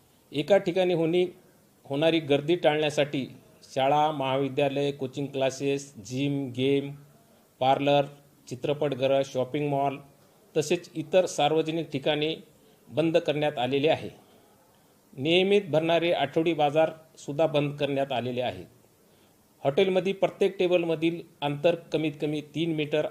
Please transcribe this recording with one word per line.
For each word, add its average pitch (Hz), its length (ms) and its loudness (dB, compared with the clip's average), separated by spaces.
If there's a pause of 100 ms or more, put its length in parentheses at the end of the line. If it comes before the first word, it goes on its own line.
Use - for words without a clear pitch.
(320)
एका 151 240 2
ठिकाणी 185 380 2
होणी-, 170 340 2 (560)
होणारी 160 340 0
गर्दी 143 380 0
टाळण्यासाठी 151 680 0 (480)
शाळा, 147 360 2
महाविद्यालय, 139 800 0
कोचिंग 143 360 -6
क्लासेस, 139 720 -4
जिम, 131 600 -4
गेम, 139 380 0 (640)
पार्लर, 139 460 4 (440)
चित्रपटगृह, 139 760 0
शॉपिंग 139 440 -4
मॉल 139 280 -2 (600)
तसेच 165 380 -2
इतर 160 320 2
सार्वजनिक 156 640 0
ठिकाणे 151 460 -2 (520)
बंद 160 280 0
करण्यात 151 420 0
आलेले 135 300 0
आहे. 113 220 -2 (1040)
नियमित 185 520 2
भरणारे 165 440 2
आठवडी 165 400 0
बाजारसुद्धा 156 920 0
बंद 147 300 0
करण्यात 139 360 -2
आलेले 123 300 -2
आहेत. 92 240 -4 (1000)
हॉटेलमधील 185 500 2
प्रत्येक 190 440 0
टेबलमधील 170 640 0 (180)
अंतर 147 340 2
कमीत 156 460 -4
कमी 151 200 -4
तीन 156 340 -4
मीटर 151 360 -2